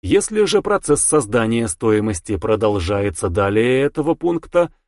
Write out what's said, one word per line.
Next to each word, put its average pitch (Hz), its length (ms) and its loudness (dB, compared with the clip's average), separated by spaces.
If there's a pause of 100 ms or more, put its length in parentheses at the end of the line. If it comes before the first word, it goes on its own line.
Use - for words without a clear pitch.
Если 202 420 0
же 196 180 0
процесс 185 400 0
создания 117 640 0
стоимости 107 680 -2
продолжается 101 920 -2
далее 104 540 2
этого 147 320 -2
пункта, 170 580 -2 (160)